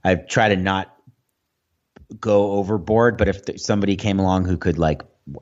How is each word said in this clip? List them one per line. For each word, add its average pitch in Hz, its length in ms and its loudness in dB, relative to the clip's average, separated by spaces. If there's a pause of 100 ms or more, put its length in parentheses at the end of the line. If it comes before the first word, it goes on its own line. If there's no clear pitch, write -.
I 92 120 4
try 107 340 0
to 98 60 4
not 95 380 -4 (1300)
go 101 320 2
overboard. 104 640 0
But 98 120 0
if 98 180 -6
th-, - 140 -8
somebody 101 360 0
came 98 220 -2
along 92 280 2
who 90 100 0
could, 82 220 -2
like, 78 240 0 (400)